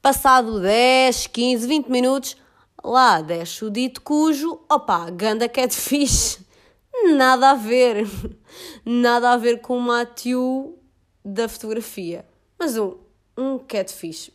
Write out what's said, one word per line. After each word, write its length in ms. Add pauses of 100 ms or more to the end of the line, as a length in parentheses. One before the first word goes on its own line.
Passado 580
dez, 680
quinze, 380
vinte 240
minutos, 460 (480)
lá 380
desce 420
o 60
dito 320
cujo, 580 (100)
opa, 420
ganda 360
catfish. 960 (760)
Nada 360
a 40
ver, 500 (380)
<laughs> 400
nada 480
a 60
ver 240
com 160
o 40
Mathieu 960 (460)
da 240
fotografia, 800 (340)
mas 180
um, 180 (420)
um 220
catfish 760